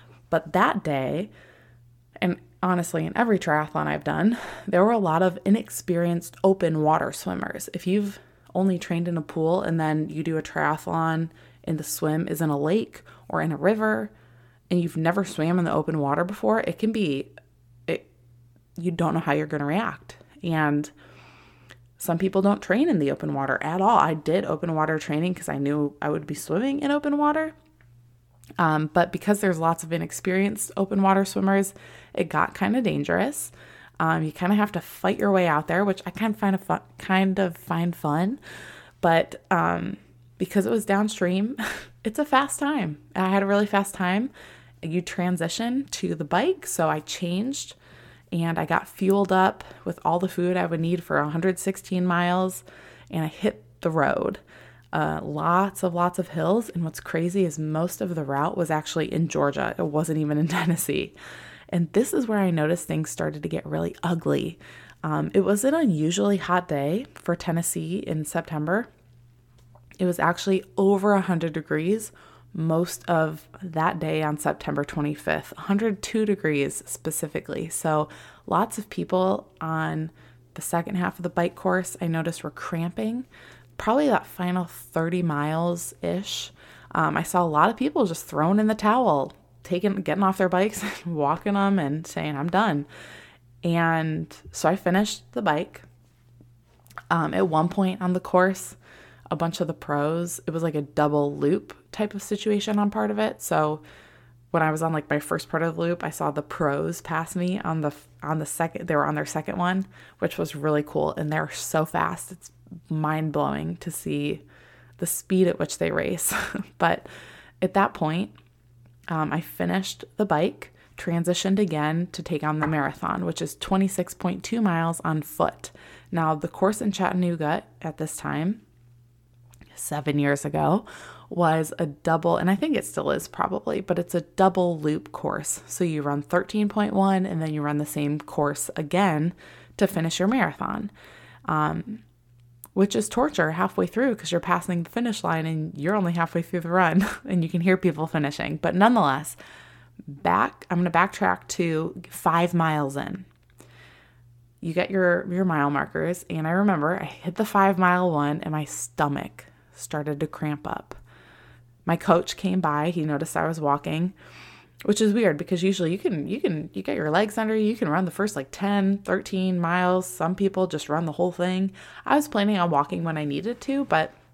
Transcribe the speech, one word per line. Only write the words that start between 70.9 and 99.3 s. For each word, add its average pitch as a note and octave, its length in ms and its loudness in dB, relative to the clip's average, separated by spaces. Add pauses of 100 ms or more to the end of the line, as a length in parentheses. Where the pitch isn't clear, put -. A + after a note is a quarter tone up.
a G3 80 6
hundred E3 320 0
degrees E3 580 0 (420)
most E3 560 0
of D#3+ 380 0 (140)
that E3 380 -2
day D#3 240 0
on D3+ 140 0
September D3 460 -2
twenty-fifth, D3 720 -2
a - 40 -16
hundred G3+ 400 0
two A3 240 0
degrees D3+ 600 0
specifically. - 840 -6
So D#3 400 0 (380)
lots G3 300 2
of G#3 120 -10
people F#3 640 0 (100)
on D#3+ 480 -2 (460)
the - 60 -10
second E3+ 340 -2
half F3+ 240 -2
of F3 40 -10
the F3 60 -2
bike F3 260 0
course F#3 460 -2
I F3 60 -2
noticed E3 360 -2
were E3 60 -6
cramping, A3 800 -4 (500)
probably C#4 300 4
that A3+ 180 4
final F3+ 400 -2
thirty E3+ 560 -2
miles-ish. E3+ 1300 -2 (440)
Um, D#3 200 2
I D#3 80 0
saw F3 200 2
a - 20 4
lot D#3 240 4
of A#3 80 -4
people C4+ 300 0
just E3 180 -6
throwing E3 340 2
in G#3+ 80 4
the A3 80 2
towel, G#3 580 2 (300)
taking, G3 340 0
getting F#3+ 260 0
off F#3+ 160 2
their F#3 100 4
bikes F#3+ 340 0 (100)
<laughs> - 120 -14
and E3+ 100 -4
walking D#3+ 400 0
'em G3 220 4
and D#3 300 -2
saying, D3+ 280 -4
"I'm D3 140 -2
done." F3 360 2 (800)
And E3 720 0 (160)
so - 160 0
I F3 80 4
finished G3 580 0
the A#3+ 80 -4
bike. D#3+ 420 -2 (1300)
Um, D#3 220 0
at F#3 160 2
one D#3+ 200 2
point F#3+ 320 0
on F3+ 120 0
the F3+ 60 0
course, F#3 580 2 (520)
a E3 60 -2